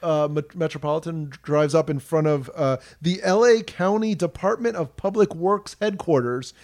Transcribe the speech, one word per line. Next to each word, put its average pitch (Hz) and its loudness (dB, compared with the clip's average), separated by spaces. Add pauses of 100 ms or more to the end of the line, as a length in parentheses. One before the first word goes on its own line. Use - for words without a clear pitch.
uh, 151 0
Met-, 151 -6
Metropolitan 156 -4 (140)
drives 147 2
up 151 2
in 143 -2
front 156 0
of, 143 0
uh, 135 0 (220)
the 180 -2
L 190 4
A 226 6
County 214 -2
Department 214 -2
of 165 -8
Public 196 2
Works 190 -2
headquarters 135 -2 (100)